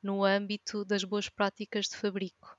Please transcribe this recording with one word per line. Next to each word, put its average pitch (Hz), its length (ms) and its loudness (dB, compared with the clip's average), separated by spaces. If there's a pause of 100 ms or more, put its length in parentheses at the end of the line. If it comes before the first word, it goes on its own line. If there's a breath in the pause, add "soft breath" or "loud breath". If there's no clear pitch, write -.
no 196 200 0
âmbito 202 600 2
das 196 180 2
boas 196 260 -2
práticas 202 580 -2
de - 100 -6
fabrico. 196 640 -4